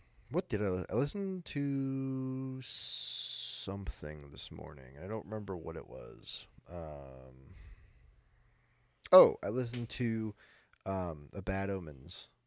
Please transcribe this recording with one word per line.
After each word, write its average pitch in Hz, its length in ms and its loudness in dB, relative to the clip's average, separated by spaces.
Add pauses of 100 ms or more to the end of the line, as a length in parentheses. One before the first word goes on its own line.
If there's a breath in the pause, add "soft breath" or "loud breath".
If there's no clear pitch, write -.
(320 loud breath)
what 165 180 -2
did 104 140 2
I 101 60 4
li-, 92 200 2
I - 60 0
listened 185 500 0
to 135 1160 -2
something - 1700 -6
this 78 200 -12
morning. 76 420 -10 (100)
I 92 40 -6
don't 107 180 -4
remember 98 320 -4
what 82 180 -6
it - 140 -8
was. 58 580 -12 (240)
Um, 67 840 -10 (1600 soft breath)
oh, 170 320 12
I 101 60 0
listened 120 400 -2
to, 113 440 0 (520 soft breath)
um, 87 480 -2
a 95 80 -4
Bad 98 280 0
Omens 80 600 -6 (180)